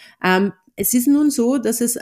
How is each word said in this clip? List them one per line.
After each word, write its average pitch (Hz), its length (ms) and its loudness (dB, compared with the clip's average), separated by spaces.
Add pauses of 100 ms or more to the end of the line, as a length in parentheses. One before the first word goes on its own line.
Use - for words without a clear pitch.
(240)
Ähm, 185 280 2 (240)
es - 180 -4
ist 247 140 0
nun 285 240 4
so, 254 260 0
dass 226 220 -4
es 240 220 -2